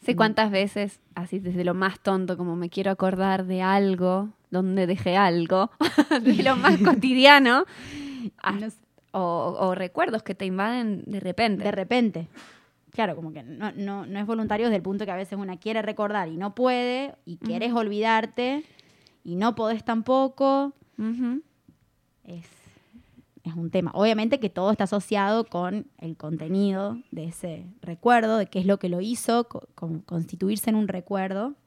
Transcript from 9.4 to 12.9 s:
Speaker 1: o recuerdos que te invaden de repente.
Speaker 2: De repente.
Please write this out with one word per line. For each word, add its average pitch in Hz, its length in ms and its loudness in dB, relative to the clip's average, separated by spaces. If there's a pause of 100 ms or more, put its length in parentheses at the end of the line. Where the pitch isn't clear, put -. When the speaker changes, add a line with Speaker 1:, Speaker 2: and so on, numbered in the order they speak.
Speaker 1:
o 185 160 2
recuerdos 214 480 -2
que 190 140 -8
te 196 100 -8
invaden 208 600 -2
de 196 140 -6
repente. 190 440 -2
Speaker 2:
De 202 80 0
repente. 196 560 0 (640)